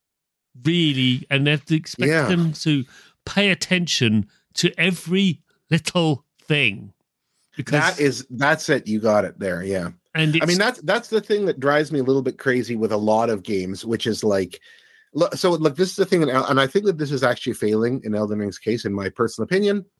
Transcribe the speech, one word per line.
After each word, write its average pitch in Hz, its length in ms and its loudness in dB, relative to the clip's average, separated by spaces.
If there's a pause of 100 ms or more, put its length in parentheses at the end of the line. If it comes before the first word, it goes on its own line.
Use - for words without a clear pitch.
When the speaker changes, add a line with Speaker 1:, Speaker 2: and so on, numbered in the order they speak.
(640)
Speaker 1:
really, 139 680 0
and 139 160 2
they 147 60 4
have 151 140 -2
to 160 100 0
expect - 320 -2
Speaker 2:
Yeah. 156 200 2
Speaker 1:
them 170 260 2
to 147 300 0 (400)
pay 202 260 0
attention 147 800 0 (260)
to 175 240 0
every 175 640 0 (300)
little 160 540 0 (160)
thing. 110 520 -2 (640)
Because 156 400 0
Speaker 2:
That 143 60 -6
is, 127 280 0
that's 139 380 0
it. 131 180 0
You 107 140 -2
got 107 240 2
it - 140 -10
there. 90 240 -4
Yeah. 92 280 -4 (240)
Speaker 1:
And 156 220 2
Speaker 2:
I 160 40 2
mean, 160 100 2
Speaker 1:
it's 180 80 2
Speaker 2:
that's, 208 240 0
that's 202 260 -2
the 220 120 0
thing 208 260 -2
that 135 140 -2
drives 143 320 2
me 147 80 0
a - 40 -2
little 135 180 2
bit 127 160 -6
crazy 120 380 -2
with 110 160 0
a 107 40 2
lot 107 340 2
of 101 120 -4
games, 95 420 -6
which 113 220 -4
is 107 180 -2
like, 95 360 0 (540)
lo-, 160 200 4
so 180 180 2
look, 156 240 0
this 180 140 0
is - 60 -12
the 196 100 2
thing, 180 160 2
and, 139 100 2
and 131 280 2
I 135 60 6
think 202 200 0
that 180 120 0
this 147 140 -2
is 131 100 0
actually 123 320 0
failing 113 500 0
in 107 100 -4
Elden 104 240 -2
Ring's 101 200 -6
case, 113 260 -4
in 104 80 -4
my 98 160 -4
personal 113 360 -2
opinion. 202 400 0 (160)